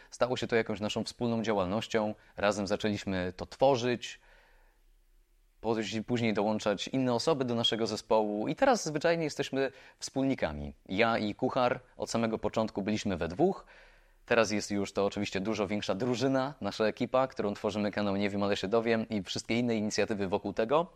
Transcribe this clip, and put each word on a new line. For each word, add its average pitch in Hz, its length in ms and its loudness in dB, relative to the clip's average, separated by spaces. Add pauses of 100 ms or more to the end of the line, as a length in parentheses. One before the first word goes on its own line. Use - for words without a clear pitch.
(100)
stało 123 260 0
się 117 100 -4
to 120 100 2
jakąś 110 240 0
naszą 107 240 -2
wspólną 117 380 -2
działalnością. 107 720 0 (220)
Razem 101 300 0
zaczęliśmy 98 720 -2
to 98 100 -10
tworzyć, 123 720 0 (1400)
póź-, 110 460 -2
później 113 280 0
dołączać 104 540 0
inne 127 260 0
osoby 135 300 0
do 120 100 -2
naszego 113 320 0
zespołu 107 600 0
i 156 80 -4
teraz 262 280 4
zwyczajnie 165 400 0
jesteśmy 135 480 -2 (260)
wspólnikami. 85 760 -2 (140)
Ja 113 300 2
i 104 160 -2
Kuchar 123 460 0 (160)
od 113 140 -6
samego 113 280 0
początku 107 440 -2
byliśmy 101 340 -2
we 80 120 -2
dwóch. 165 380 0 (600)
Teraz 113 240 4
jest 104 200 -2
już 101 220 0
to 98 140 2
oczywiście 101 340 -2
dużo 104 260 0
większa 104 280 -2
drużyna, 131 640 0
nasza 101 260 0
ekipa, 127 400 2
którą 101 280 -4
tworzymy 104 360 -2
kanał 101 260 0
Nie 101 140 0
wiem, 101 120 0
ale 101 140 2
się - 120 -4
dowiem 113 400 2
i 104 140 -2
wszystkie 113 360 -4
inne 120 180 2
inicjatywy 104 520 0
wokół 101 240 0
tego. 139 440 2